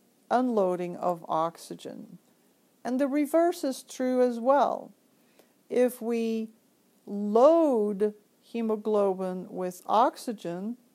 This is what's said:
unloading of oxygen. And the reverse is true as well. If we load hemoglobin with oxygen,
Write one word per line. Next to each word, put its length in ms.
unloading 680
of 320
oxygen. 880
And 160
the 80
reverse 560
is 180
true 400
as 160
well. 540
If 320
we 500
load 1080
hemoglobin 1080
with 360
oxygen, 920